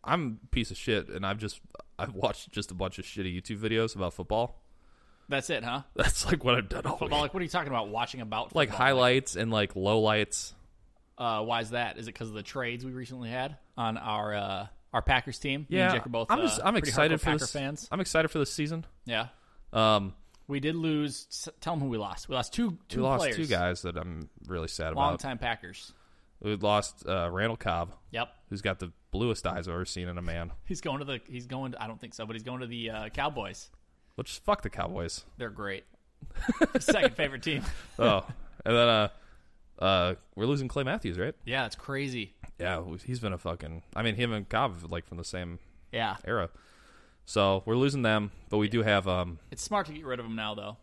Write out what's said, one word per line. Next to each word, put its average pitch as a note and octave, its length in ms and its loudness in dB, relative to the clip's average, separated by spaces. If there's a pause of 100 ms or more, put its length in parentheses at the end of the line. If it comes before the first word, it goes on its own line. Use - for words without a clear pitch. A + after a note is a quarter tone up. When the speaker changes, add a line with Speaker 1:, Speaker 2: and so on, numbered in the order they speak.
Speaker 1:
I'm C3+ 400 0
a - 40 -20
piece A#2+ 240 0
of F#2+ 60 -8
shit, G#2 320 0
and F#2+ 160 -6
I've G2+ 120 0
just, G#2+ 240 -8 (360)
I've G2 160 -4
watched G2+ 380 -2
just G2+ 200 -6
a - 20 -10
bunch F#2 260 -4
of F2+ 60 -12
shitty F#2 340 -4
YouTube G#2 200 -8
videos A2+ 360 0
about F#2 180 -2
football. A2 480 -2 (680)
Speaker 2:
That's C#3 200 -2
it, A#2+ 140 -2
huh? B2 200 -4 (120)
Speaker 1:
That's, - 300 4
like, C#3+ 180 2
what A#2+ 120 6
I've G2+ 140 0
done - 160 -4
all C3 120 -2
Speaker 2:
Football, D3 220 2
Speaker 1:
week. D3 100 4
Speaker 2:
like, - 60 -8
what F#3 60 -2
are - 40 -2
you D3+ 40 -8
talking E3 220 -2
about A2+ 180 0
watching A#2 320 -2
about A2 340 -4
Speaker 1:
Like, C#3+ 140 4
Speaker 2:
football? B2+ 160 4
Speaker 1:
highlights C3 500 6
and, A2+ 160 0
like, G#2 240 4
lowlights. G#2+ 800 4 (640)
Speaker 2:
Uh, A2 260 0
why A#2 180 2
is A2 80 -6
that? A#2 280 -2
Is A2+ 100 -10
it A#2 60 -10
'cause A2+ 160 -8
of G#2+ 40 -10
the G#2 100 -8
trades A#2+ 400 -6
we C3 80 -8
recently B2 380 -10
had C3 280 -4 (200)
on A2+ 200 0
our, G#2+ 380 -2
uh, G2 320 -4 (240)
our A2+ 100 2
Packers B2+ 380 2
team? C#3+ 300 -2
Me F3 80 2
Speaker 1:
Yeah, F#3 80 6
Speaker 2:
and F#3 80 6
Jake - 140 0
are - 20 -8
both, A#2 220 0
Speaker 1:
I'm C#4+ 100 6
just, - 180 2
Speaker 2:
uh, - 60 -4
Speaker 1:
I'm G#3 80 4
Speaker 2:
pretty D#3 160 2
Speaker 1:
excited D#3 300 6
Speaker 2:
hardcore - 20 -2
Speaker 1:
for - 40 -2
Speaker 2:
Packer D3 140 4
Speaker 1:
this. C3 140 -2
Speaker 2:
fans. C#3+ 380 -4
Speaker 1:
I'm F3+ 100 0
excited D#3+ 280 4
for D#3 100 -2
this C#3 120 0
season. D#3 340 -4 (200)
Speaker 2:
Yeah. A#2 220 0 (440)
Speaker 1:
Um, G#2+ 420 4 (340)
Speaker 2:
We C#3+ 120 -2
did D#3 160 0
lose, D3+ 560 0
s-, - 180 -8 (100)
tell E3+ 140 -2
'em D#3 60 0
who C#3 80 0
we A#2 100 0
lost. G2 320 -6
We C3 60 -2
lost B2 180 -2
two, A3+ 240 0 (100)
two - 120 -4
Speaker 1:
we B2+ 80 2
lost C3+ 140 4
Speaker 2:
players. C3+ 140 2
Speaker 1:
two D#3+ 120 0
guys F2+ 340 2
that E2+ 160 -4
I'm E2 320 -6 (160)
really E2+ 220 -4
sad D#2+ 240 -4
about. G#2 100 0
Speaker 2:
Longtime C3+ 380 0
Packers. G#2+ 520 -6 (480)
Speaker 1:
We G#2 160 0
lost, G#2 520 2
uh, F2 240 2
Randall A2 260 0
Cobb. F2 360 -2 (180)
Speaker 2:
Yep. A2+ 180 -4 (200)
Speaker 1:
Who's G2+ 120 -6
got F#2+ 160 0
the F2 140 -8 (180)
bluest G#2+ 380 0
eyes E2+ 200 -4
I've E2+ 60 -4
ever F2+ 120 -2
seen F2+ 220 -6
in F2 120 -6
a - 20 -6
man. E2+ 300 -4 (140)
Speaker 2:
He's - 160 -4
going C#3 180 -4
to C#3+ 60 -8
the, C3+ 220 -6
he's B2 200 -12
going C3 240 -6
to, B2+ 100 -10
I A2 60 -6
don't A2+ 120 -10
think A#2 140 -14
so, A2 140 -8
but A2+ 80 -8
he's A2+ 80 -10
going B2+ 160 -8
to B2+ 80 -8
the, A#2 240 -6
uh, A2 180 -8
Cowboys. B2+ 600 -4 (420)
Speaker 1:
Which, - 320 -8
fuck G#3 160 4
the G#2+ 80 -4
Cowboys. F2+ 560 -4 (120)
Speaker 2:
They're A#2 120 -6
great. G2+ 360 -8 (480)
Speaker 1:
<laughs> - 460 2
Speaker 2:
Second B3 360 4
favorite C3+ 260 -2
team. D3 220 -2 (180)
<laughs> - 160 -14
Speaker 1:
Oh. G#2+ 260 6 (400)
And A#2 120 4
then, A#2+ 120 8
uh, G#2+ 200 6 (720)
uh, F#2 360 4 (200)
we're G#2 100 0
losing C3+ 220 0
Clay C#3+ 160 -2
Matthews, B2+ 340 -2
right? A#2 160 -2 (100)
Speaker 2:
Yeah, B2+ 220 -2
it's A2 100 -8
crazy. C3+ 600 -6 (240)
Speaker 1:
Yeah, F2 160 -2
w-, E2+ 280 -6
he's B2+ 160 -6
been G#2 140 -2
a F2 60 -6
fucking, D#2+ 420 -6 (140)
I A2 80 -2
mean, A2 120 0
him A#2+ 160 0
and G#2 160 -4
Cobb, F#2+ 440 0
like, E2+ 160 -4
from E2+ 100 -12
the E2+ 80 -8
same F2 320 -8 (340)
Speaker 2:
Yeah. A2 320 -2
Speaker 1:
era. G2 260 -2 (800)
So, G2 380 4
we're A2+ 100 2
losing C3+ 280 4
them, G#2+ 280 4 (180)
but G#2+ 100 2
we G#2 100 4
do A2+ 140 4
have, G2+ 240 6
um, F2+ 320 0 (120)
Speaker 2:
It's - 120 -10
smart G3+ 240 0
to D3+ 60 -12
get D#3 120 -12
rid B2 160 -2
of A#2 60 -8
him A2+ 100 -6
now, G#2+ 160 -4
though. G#2 280 -8